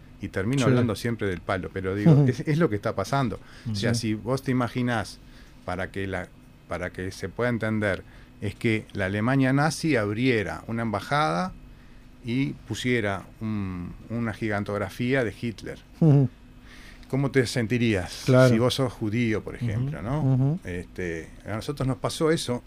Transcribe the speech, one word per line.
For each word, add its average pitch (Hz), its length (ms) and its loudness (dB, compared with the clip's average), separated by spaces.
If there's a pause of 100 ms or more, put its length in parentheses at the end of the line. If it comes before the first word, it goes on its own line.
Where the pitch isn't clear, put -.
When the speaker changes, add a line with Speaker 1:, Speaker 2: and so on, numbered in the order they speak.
(220)
Speaker 1:
y 101 60 -6
termino 117 340 0
Speaker 2:
Sí. 135 80 4
Speaker 1:
hablando 123 260 4
siempre 113 320 -4
del 90 140 -4
palo, 92 300 -4
pero 95 220 -2
digo, 104 180 6
Speaker 2:
Ujú. 139 160 8
Speaker 1:
es, 123 120 -2
es 151 180 0
lo 165 120 4
que 104 60 0
está 101 180 -2
pasando. 110 460 -2 (300)
O 107 40 -2
sea, 101 200 0
Speaker 2:
Sí. 113 60 0 (120)
Speaker 1:
si - 20 0
vos 113 280 -4
te - 100 -4
imaginás, 123 680 -2 (460)
para 90 260 -4
que 98 160 -4
la, 92 220 -6 (400)
para 87 220 -4
que 92 200 -6
se - 180 -10
pueda 120 220 -2
entender, 107 540 0 (360)
es 104 140 -4
que 110 380 0
la 98 140 -2
Alemania 127 460 2
nazi 143 440 2
abriera 104 680 0
una 113 160 -4
embajada 151 680 0 (720)
y 135 280 0 (160)
pusiera 107 560 0 (180)
un, 95 500 -4 (180)
una 117 240 -4
gigantografía 107 880 -2
de 101 140 -4
Hitler. - 400 -8 (220)
Speaker 2:
Ujú. 143 280 8 (800)
Speaker 1:
¿Cómo 135 220 0
te 127 160 4
sentirías 113 800 0
Speaker 2:
Claro. 127 260 8
Speaker 1:
si 113 60 4
vos 123 160 4
sos 131 180 0
judío, 110 500 0
por - 120 -10
Speaker 2:
Ujú, - 100 -6
Speaker 1:
ejemplo, 123 380 -2
¿no? 135 200 -2
Speaker 2:
ujú. 135 420 4
Speaker 1:
Este, 87 640 -6 (180)
a 98 100 -6
nosotros 131 300 -4
nos 131 120 -2
pasó 156 320 0
eso, 127 360 -2